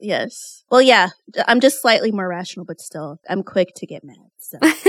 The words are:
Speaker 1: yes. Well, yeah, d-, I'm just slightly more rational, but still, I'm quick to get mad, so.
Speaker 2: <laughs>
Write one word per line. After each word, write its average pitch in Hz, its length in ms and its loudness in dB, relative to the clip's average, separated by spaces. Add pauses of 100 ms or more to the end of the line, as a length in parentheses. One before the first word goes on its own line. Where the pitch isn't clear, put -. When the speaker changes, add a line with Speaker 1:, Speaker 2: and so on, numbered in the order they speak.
Speaker 1:
yes. 196 680 -8
Well, 254 120 6
yeah, 233 280 4 (220)
d-, 226 140 -4
I'm 240 140 2
just 262 200 2
slightly 226 320 0
more 190 160 -6
rational, 180 380 -12
but 165 140 -16
still, 156 380 -14 (100)
I'm 190 140 -6
quick 185 340 -2
to 175 100 -16
get - 180 -18
mad, 139 120 -20 (220)
so. - 240 -20
Speaker 2:
<laughs> 320 60 4 (200)